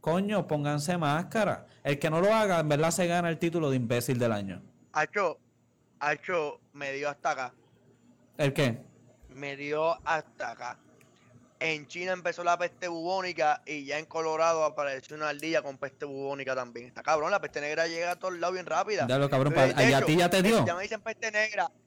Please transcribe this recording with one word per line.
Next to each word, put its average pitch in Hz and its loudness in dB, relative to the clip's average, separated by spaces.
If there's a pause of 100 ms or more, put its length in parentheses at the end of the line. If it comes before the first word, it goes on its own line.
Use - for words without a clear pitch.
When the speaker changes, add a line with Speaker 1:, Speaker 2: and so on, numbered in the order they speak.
Speaker 1:
Coño, 196 0
pónganse 147 0
máscara. 170 0 (180)
El 143 2
que 165 0
no 160 2
lo 208 6
haga, 202 4
en 156 2
verdad, 151 4
se 180 2
gana 170 2
el 160 -2
título 165 0
de 131 2
imbécil 120 0
del 117 2
año. 98 -6 (320)
Speaker 2:
Acho, 156 -2 (600)
Acho, 151 -2 (140)
me 143 -8
dio 143 -4
hasta 156 -4
acá. 131 -6 (840)
Speaker 1:
¿El 143 2
qué? 123 0 (460)
Speaker 2:
Me 139 -10
dio 151 0 (100)
hasta 151 -4
acá. 120 -12 (800)
En 156 -4
China 180 -6
empezó 175 -4
la 175 2
peste 175 -6
bubónica 165 -2
y 143 -8
ya 139 -4
en 160 -6
Colorado 160 0
apareció 143 -4
una 151 -4
ardilla 151 -2
con 135 -10
peste 143 -10
bubónica 139 -6
también. 123 -6
Está 131 -16
cabrón, 156 0
la 202 2
peste 147 -6
negra 156 -2
llega 170 -2
a 175 -2
todos 185 -6
lados 170 -2
bien 180 -6
rápida. 170 0
Speaker 1:
Ya 127 2
lo 139 2
cabrón, 139 2
Speaker 2:
Eh, - 0
Speaker 1:
pa-, 135 6
Speaker 2:
de 131 4
Speaker 1:
¿y 139 6
a 135 4
Speaker 2:
hecho, - 2
Speaker 1:
ti 156 4
ya 175 4
te 190 4
dio? 208 4
Speaker 2:
ya 175 0
me 185 -6
dicen 208 -8
peste 220 -6
negra. 214 0 (160)